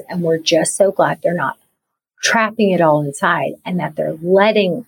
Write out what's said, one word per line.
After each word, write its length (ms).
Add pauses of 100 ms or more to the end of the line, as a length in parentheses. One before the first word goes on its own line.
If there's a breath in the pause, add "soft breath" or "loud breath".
And 140
we're 160
just 380
so 160
glad 300
they're 120
not 240 (680)
trapping 480
it 100
all 200
inside 520 (100)
and 160
that 160
they're 280
letting 640